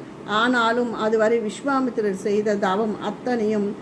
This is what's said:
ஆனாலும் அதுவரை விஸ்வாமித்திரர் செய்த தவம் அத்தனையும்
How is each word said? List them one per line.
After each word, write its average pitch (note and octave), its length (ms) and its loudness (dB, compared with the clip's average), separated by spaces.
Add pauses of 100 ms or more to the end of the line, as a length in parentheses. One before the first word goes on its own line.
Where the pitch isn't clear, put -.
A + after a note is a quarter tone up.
(260)
ஆனாலும் A#3 680 2
அதுவரை A3 460 2
விஸ்வாமித்திரர் A#3 760 -2
செய்த G#3 420 0
தவம் G3+ 460 0
அத்தனையும் G#3+ 800 -2